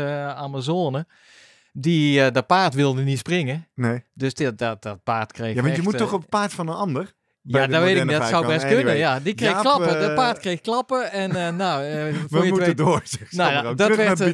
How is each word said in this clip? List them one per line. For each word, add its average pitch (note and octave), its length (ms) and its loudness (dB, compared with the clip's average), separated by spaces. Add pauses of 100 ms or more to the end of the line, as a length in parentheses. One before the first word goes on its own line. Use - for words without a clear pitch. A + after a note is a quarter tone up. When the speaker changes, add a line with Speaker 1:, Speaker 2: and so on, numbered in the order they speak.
Speaker 1:
eh, C#3+ 320 -6
Amazone. C#3 720 -2 (640)
Die, C#3+ 520 4
eh, B2+ 80 4
dat B2+ 140 0
paard F3 280 4
wilde C3+ 280 2
niet C3+ 160 0
springen. D#3+ 560 -4
Speaker 2:
Nee. A#2+ 300 -2 (100)
Speaker 1:
Dus C3 200 -4
dit, B2 240 -2
dat, A2+ 240 -4
dat G#2 200 -12
paard A2+ 300 -4
kreeg A2+ 220 -6
Speaker 2:
Ja, A#2+ 80 0
want C#3 40 2
je D#3+ 60 0
Speaker 1:
echt, E3 100 -4
Speaker 2:
moet G3+ 120 -2
Speaker 1:
eh, - 60 -2
Speaker 2:
toch G#3 120 0
op F#3+ 80 -2
het - 100 -16
paard G#3 220 0
van E3+ 160 -6
een E3 60 -6
ander? F3 400 -4 (280)
Bij C3 180 0
Speaker 1:
Ja, C3 60 2
Speaker 2:
de C3 60 -2
Speaker 1:
dat D#3+ 100 2
weet F#3 140 4
ik - 20 2
Speaker 2:
moderne D#3+ 140 0
Speaker 1:
niet. D3+ 80 2
Dat A#2 100 0
zou E3+ 140 2
Speaker 2:
vijfkomen. D#3+ 120 0
Speaker 1:
best C3+ 100 -2
kunnen. A3+ 260 2
Speaker 2:
Anyway, - 60 2 (180)
Speaker 1:
Ja, C3+ 80 -4
die G#3 100 -2
kreeg A3 160 0
Speaker 2:
Jaap, G3 120 0
Speaker 1:
klappen. B3+ 260 2 (100)
Het D3+ 100 0
Speaker 2:
eh, D3+ 60 -2
Speaker 1:
paard A#3+ 240 0
kreeg F3 220 -6
klappen. B3 520 -2
En, F#3+ 240 -2
eh, F3 200 -2
nou, E3+ 280 -2
eh, D3 100 -6
Speaker 2:
<laughs> D3+ 340 -4
Speaker 1:
voor - 0 -
Speaker 2:
we D3 80 0
Speaker 1:
je E3+ 60 4
het F#3 80 4
Speaker 2:
moeten F#3 160 2
Speaker 1:
weet E3+ 100 2
Speaker 2:
door, D3+ 280 2
zegt - 280 -12
Speaker 1:
Nou F3 200 2
ja, - 100 0
Speaker 2:
Sandro. A#2+ 120 -2
Speaker 1:
dat G3+ 160 4
Speaker 2:
Terug G#3+ 160 4
naar F#3+ 100 2
Speaker 1:
werd, E3+ 40 -2 (140)